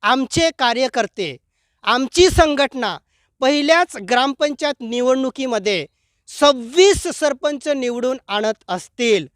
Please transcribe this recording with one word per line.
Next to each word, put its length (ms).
आमचे 480
कार्यकर्ते, 760
आमची 460
संघटना 680
पहिल्याच 580
ग्रामपंचायत 840
निवडणुकीमध्ये 1040
सव्वीस 800
सरपंच 600
निवडून 500
आणत 400
असतील 680